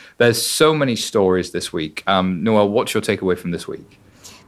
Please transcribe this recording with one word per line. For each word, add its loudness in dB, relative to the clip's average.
There's 4
so 2
many 0
stories 0
this -8
week. -8
Um, 0
Noelle, 4
what's -2
your 0
takeaway -2
from -8
this -8
week? -14